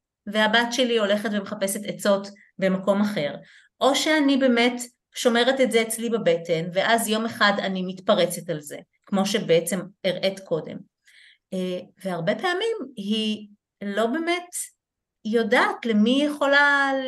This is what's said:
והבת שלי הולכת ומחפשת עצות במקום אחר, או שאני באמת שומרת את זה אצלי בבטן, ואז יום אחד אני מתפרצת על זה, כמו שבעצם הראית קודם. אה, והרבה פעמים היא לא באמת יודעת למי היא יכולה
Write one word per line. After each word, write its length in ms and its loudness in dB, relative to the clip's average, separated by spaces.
והבת 460 2
שלי 260 0
הולכת 340 0
ומחפשת 520 -4
עצות 440 -2
במקום 420 0
אחר, 340 -2
או 140 4
שאני 420 2
באמת 440 2
שומרת 460 2
את 120 2
זה 100 4
אצלי 280 -4
בבטן, 640 0
ואז 360 2
יום 160 -2
אחד 340 2
אני 280 -4
מתפרצת 640 0
על 100 -4
זה, 160 -16
כמו 200 0
שבעצם 540 0
הראית 360 -2
קודם. 360 -6
אה, 260 -4
והרבה 300 -2
פעמים 420 -2
היא 520 -4
לא 220 0
באמת 420 -2
יודעת 640 0
למי 240 4
היא 180 4
יכולה 640 4